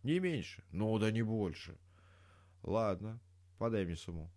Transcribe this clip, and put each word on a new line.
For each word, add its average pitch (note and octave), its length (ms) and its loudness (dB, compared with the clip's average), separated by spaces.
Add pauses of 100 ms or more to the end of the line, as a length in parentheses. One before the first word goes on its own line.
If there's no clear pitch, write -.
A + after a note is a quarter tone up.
Не D3+ 160 2
меньше». E3+ 520 -2
«Ну, G#2+ 280 2
да G#2+ 100 4
не A2+ 140 2
больше». G#2+ 560 -2 (840)
«Ладно, G#2+ 580 0 (360)
подай A2 280 2
мне E2+ 100 -2
сумму». E2+ 420 -6